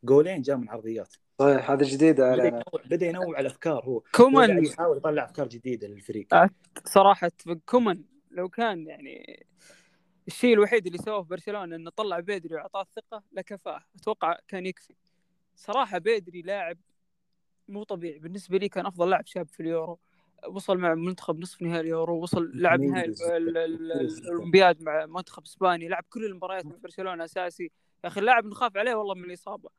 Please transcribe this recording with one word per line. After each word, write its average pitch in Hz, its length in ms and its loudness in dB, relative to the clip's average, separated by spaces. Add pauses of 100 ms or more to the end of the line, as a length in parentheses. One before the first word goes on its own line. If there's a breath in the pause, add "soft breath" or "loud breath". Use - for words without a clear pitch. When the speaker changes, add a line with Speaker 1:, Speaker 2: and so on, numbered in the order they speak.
Speaker 1:
جولين 151 380 4
جاء 135 160 -2
من 117 120 -8
عرضيات. 110 440 -10 (260)
Speaker 2:
صحيح، 139 320 4
هذه 139 120 4
جديدة 139 400 4
Speaker 1:
بدأ 127 80 6
Speaker 2:
علينا. 127 160 4
Speaker 1:
ينوع، 117 380 -4
بدأ 165 200 -2
ينوع 170 340 -4
الأفكار 135 460 -4
هو. 123 140 -4 (160)
Speaker 3:
كومان 254 340 8
Speaker 1:
هو 196 60 4
قاعد 170 80 4
يحاول 156 340 0
يطلع 151 280 -2
أفكار 139 220 -8
جديدة 117 400 -10
للفريق. 104 460 -6
Speaker 3:
أت-، 180 180 8 (340)
صراحة 196 420 6
أتفق. 170 380 -8
كومان 208 380 0 (280)
لو 180 180 -8
كان، 190 380 -4
يعني، 143 580 -18 (840 soft breath)
الشيء 240 260 2
الوحيد 208 320 4
اللي 175 120 -8
سواه 208 240 -6
في 165 80 -14
برشلونة 185 460 -10
إنه 165 200 -14
طلع 196 240 -4
بيدري 175 360 -8
وأعطاه 190 260 -10
الثقة 208 500 -16
لكفاه، 185 480 -12 (160)
أتوقع 175 420 -4 (100)
كان 185 180 -10
يكفي. - 300 -12 (600)
صراحة 208 420 -4
بيدري 175 440 -2
لاعب 175 360 -8 (880)
مو 202 160 -12
طبيعي، 170 360 -10
بالنسبة 180 380 -6
لي 190 120 0
كان 180 160 -6
أفضل 180 240 0
لاعب 180 160 2
شاب 175 220 -10
في - 120 -20
اليورو، 165 400 -6 (480)
وصل 190 300 -2
مع 175 180 2
منتخب 170 440 -6
نصف 180 220 -14
نهائي 170 180 -2
اليورو، 165 420 -2
وصل 170 320 -2
لعب 170 280 4
نهائي 143 260 0
Speaker 1:
مميز 165 160 -8
جدا. 170 140 0
Speaker 3:
ال-، 165 200 -2
ال-، - 0 -
ال-، 165 400 -4
Speaker 1:
مميز 156 220 -4
جدا. 165 100 -14
Speaker 3:
الأولمبياد 170 540 6
مع 156 220 -4
منتخب 165 380 -14
إسبانيا، 170 460 -2
لعب 175 200 -6
كل 220 160 -10
المباريات 185 400 -10
مع 151 180 -16
برشلونة 180 400 -10
أساسي. 180 400 -8
يا - 460 -14
أخي، 175 100 -8
اللاعب 226 260 4
نخاف 214 320 -4
عليه 233 180 0
والله 208 200 -4
من 180 80 -14
الإصابة. 180 560 -16